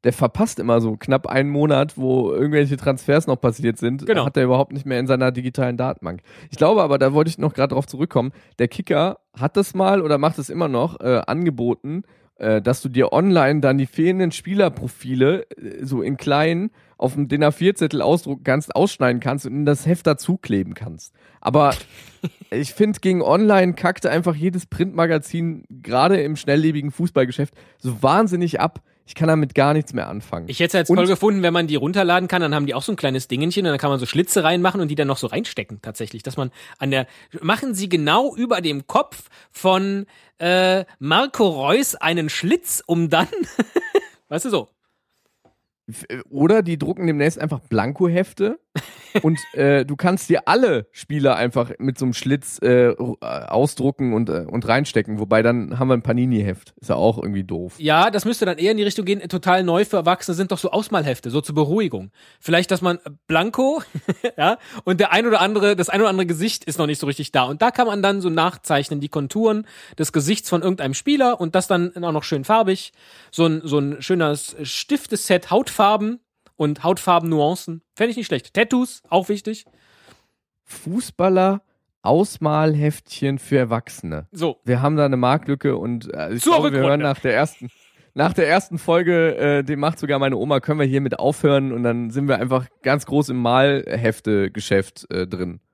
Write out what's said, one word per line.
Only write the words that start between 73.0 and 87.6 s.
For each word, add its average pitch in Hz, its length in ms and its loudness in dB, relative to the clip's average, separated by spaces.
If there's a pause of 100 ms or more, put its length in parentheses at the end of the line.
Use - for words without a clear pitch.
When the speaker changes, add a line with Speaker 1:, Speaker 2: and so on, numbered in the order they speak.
Speaker 2:
So 165 160 2
ein, 156 160 0
so 147 160 0
ein 143 240 -4
schönes 156 580 -2
Stifteset, - 880 -2
Hautfarben 214 680 2 (360)
und 147 280 -2
Hautfarben-Nuancen. 165 1000 0 (100)
Fände 233 160 0
ich 226 80 -6
nicht 226 80 -8
schlecht. - 300 -6
Tattoos, 247 540 0
auch 185 200 0
wichtig. 208 360 -6 (1000)
Speaker 1:
Fußballer, 190 960 0 (400)
Ausmalheftchen 151 1400 0
für 139 220 0
Erwachsene. 98 720 -4
Speaker 2:
So. 160 340 -4
Speaker 1:
Wir 123 160 0
haben 147 140 2
da 147 100 4
eine 135 120 0
Marktlücke 135 600 0
und, 117 340 -8
äh, 78 220 -6
ich 120 80 -4
Speaker 2:
Zur 339 120 4
Speaker 1:
glaube, 294 180 2
wir 139 80 0
Speaker 2:
Rückrunde. 135 100 2
Speaker 1:
hören 147 120 2
nach 139 180 -2
der 120 160 0
ersten, 127 340 -2 (460)